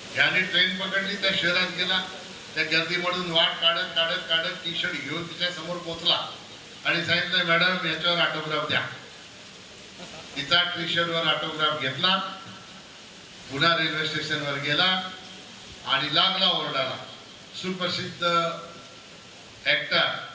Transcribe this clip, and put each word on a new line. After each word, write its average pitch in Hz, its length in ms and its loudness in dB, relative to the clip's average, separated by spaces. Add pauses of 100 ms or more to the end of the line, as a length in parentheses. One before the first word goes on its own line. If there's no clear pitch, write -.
(180)
याने 156 240 6
ट्रेन 185 360 4
पकडली, 190 380 0
त्या 190 160 2 (100)
शहरात 175 260 4 (100)
गेला, 185 280 0 (500)
त्या 160 80 2
गर्दीमधून 175 680 0
वाट 170 300 2
काढत 170 180 4
काढत 175 380 0
काढत 165 300 0
टी-शर्ट 170 460 -2
घेऊन 151 340 -4
तिच्या 175 240 -2
समोर 170 260 -6
पोहोचला 165 500 0 (580)
आणि 170 200 2
सांगितलं, 175 400 4
"मॅडम, 170 420 4
याच्यावर 170 320 2
ऑटोग्राफ 156 500 0
द्या." 131 180 0 (1500)
तिचा 175 280 4
टी-शर्टवर 170 640 0
ऑटोग्राफ 156 540 2
घेतला, 180 580 0 (1120)
पुन्हा 139 260 4
रेल्वे 156 300 2
स्टेशनवर 151 460 -2
गेला 180 560 2 (760)
आणि 143 300 2
लागला 190 320 4
ओरडायला, 143 500 0 (640)
"सुप्रसिद्ध 175 880 0 (1160)
ॲक्टर 156 680 2